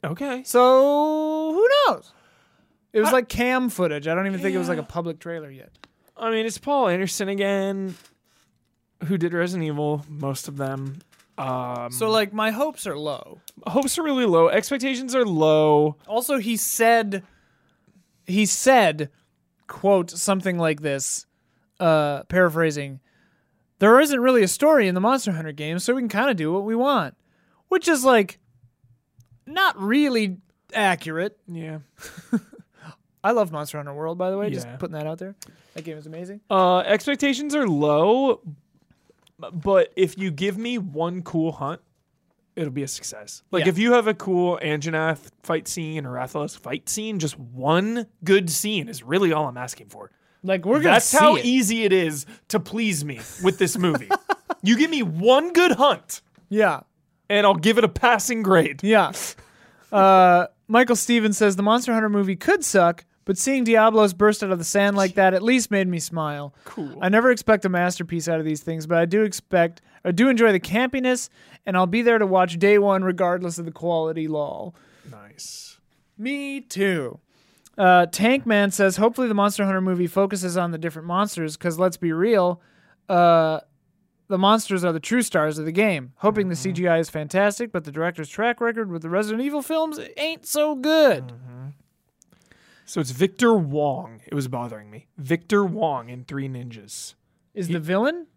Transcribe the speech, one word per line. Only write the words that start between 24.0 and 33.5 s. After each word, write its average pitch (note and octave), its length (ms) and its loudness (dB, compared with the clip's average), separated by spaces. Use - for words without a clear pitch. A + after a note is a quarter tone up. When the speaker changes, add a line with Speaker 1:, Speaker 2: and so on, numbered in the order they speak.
Speaker 2:
really B3 220 4
a F#3 60 2
story C#4+ 400 4
in F3+ 60 -2
the F#3 60 -2
Monster A3+ 320 0
Hunter D#3+ 200 -8
games, D3+ 320 -6
so B3 100 0
we C4 80 -4
can A3+ 80 -6
kinda A#3 240 0
do D#3+ 180 -2
what G3 120 -2
we A3 100 -4
want." A#3 420 -2
Which F4 200 0
is, C4+ 160 0
like, A#3 340 4
not E4+ 340 -2
really A3+ 560 0
accurate. F3+ 720 -2
Speaker 1:
Yeah. D#3+ 320 -12
Speaker 2:
<laughs> - 840 -20
I G3+ 80 2
love G#3 200 0